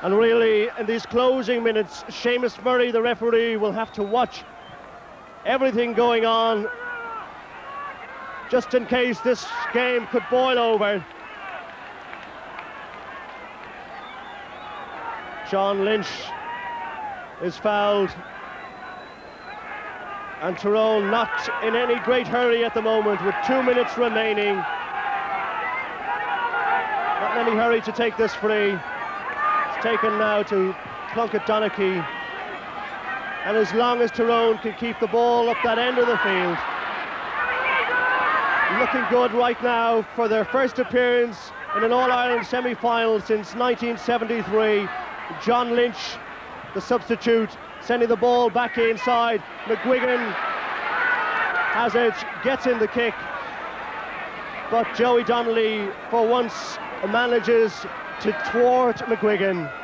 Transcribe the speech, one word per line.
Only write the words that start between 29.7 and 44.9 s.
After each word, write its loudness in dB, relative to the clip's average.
taken 2
now 2
to 2
Plunkett 0
Donaghy. 0
And 2
as 2
long 4
as 2
Tyrone 4
can -4
keep -4
the 2
ball 4
up 0
that 2
end 2
of 4
the 2
field. 2
Looking 2
good 4
right 2
now 2
for 0
their 2
first 0
appearance 2
in 2
an 4
All-Ireland 2
semi-final 2
since -2
nineteen 0
seventy-three. 2